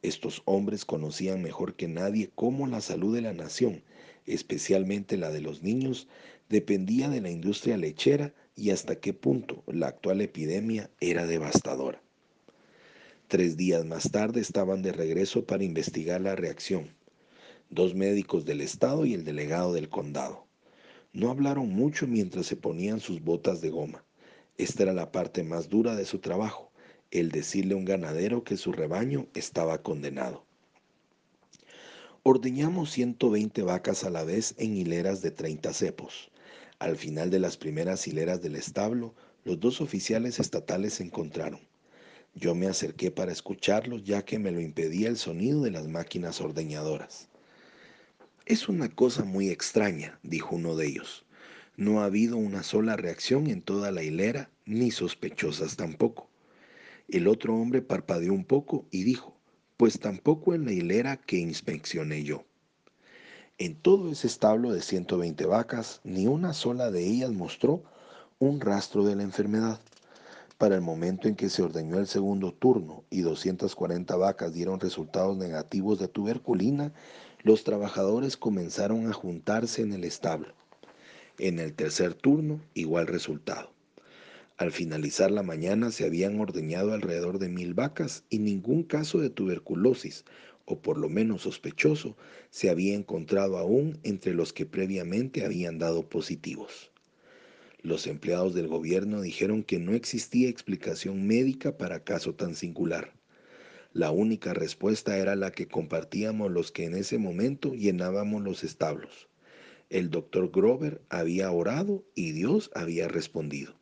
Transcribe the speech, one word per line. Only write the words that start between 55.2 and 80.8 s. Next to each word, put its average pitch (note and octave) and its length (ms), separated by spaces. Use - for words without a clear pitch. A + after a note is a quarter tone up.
tampoco". - 560
El F2+ 180
otro A2 280
hombre B2 280
parpadeó F2+ 500
un G2 120
poco C#3+ 440
y F#2 140
dijo: B2 340
"Pues A#2 220
tampoco D3+ 560
en D#3 100
la A#2 60
hilera G2+ 460
que - 200
inspeccioné D#2 840
yo". D2 200
En F3 160
todo F3+ 360
ese C#3+ 140
establo A2+ 460
de F2+ 100
ciento F2+ 380
veinte E2 260
vacas, A2+ 580
ni F#2+ 220
una D#3+ 280
sola B2 360
de F2 160
ellas B2 260
mostró G#2+ 520
un C#3 220
rastro G2+ 420
de G2+ 120
la G2+ 80
enfermedad. G#2+ 560
Para G2+ 180
el F2+ 60
momento E2+ 460
en G#2+ 80
que F#2+ 140
se G2 120
ordeñó E2 380
el G2 80
segundo G2 440
turno F#2+ 600
y F#2 100
doscientas F2 540
cuarenta F2 400
vacas F#2 380
dieron F2+ 260
resultados F#2 580
negativos F#2+ 640
de F#2+ 80
tuberculina, A#2+ 840
los A2 220
trabajadores G#2 720
comenzaron G#2 720
a G#2+ 60
juntarse G#2 680
en G#2 120
el F#2 100
establo. D#2+ 500